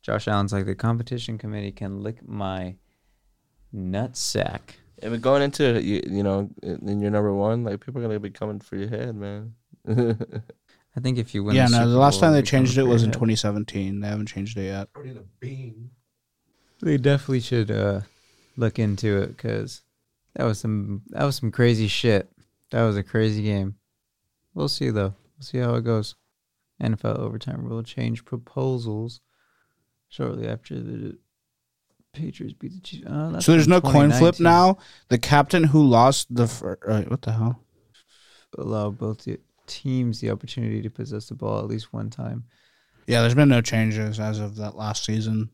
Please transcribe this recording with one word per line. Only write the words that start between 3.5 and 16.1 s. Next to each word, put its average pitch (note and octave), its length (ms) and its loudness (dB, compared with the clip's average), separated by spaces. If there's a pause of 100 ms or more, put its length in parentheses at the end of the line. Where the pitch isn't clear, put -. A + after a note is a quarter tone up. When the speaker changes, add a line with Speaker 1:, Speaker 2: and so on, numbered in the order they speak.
Speaker 1:
nutsack." G2+ 880 -4 (400)
Speaker 2:
Yeah, A2 80 -8
but A#2 120 -6
going C3+ 220 4
into C#3+ 200 -2
it, A#2 200 2
you, G2+ 240 -2
you G2+ 160 -2
know, G2 260 0 (140)
in, F2+ 260 -8
in G2+ 120 -2
your G#2 100 0
number G#2 200 2
one, G#2+ 320 0
like, G#2 220 -6
people B2+ 160 -8
are A#2 60 -4
gonna G#2+ 120 -4
be G2+ 120 -10
coming G#2 280 -8
for - 180 -14
your G2 120 -6
head, A#2 260 -8
man. G#2 380 -12 (180)
<laughs> - 160 -20
Speaker 1:
I - 1120 -4
think B2+ 200 -2
if A2+ 160 -6
you G2+ 80 -2
win G#2 120 2
Speaker 3:
Yeah, C3 100 6
Speaker 1:
the A#2+ 60 6
Speaker 3:
no, A#2 60 6
Speaker 1:
Super A#2+ 140 4
Speaker 3:
the B2 80 6
last C#3 160 8
Speaker 1:
Bowl, - 60 2
Speaker 3:
time E3 100 6
they D3+ 100 6
Speaker 1:
they're - 80 2
coming C3 160 4
Speaker 3:
changed A#2+ 140 2
it - 20 4
Speaker 1:
for B2+ 80 4
Speaker 3:
was A#2+ 140 6
Speaker 1:
your A2 60 4
Speaker 3:
in - 40 0
Speaker 1:
head. - 60 -4
Speaker 3:
twenty A2+ 160 2
seventeen. G2+ 640 -4
They G#2 80 -6
haven't G#2+ 180 -4
changed G#2+ 320 -8
it G2 80 -6
yet. G2 240 -8 (1900)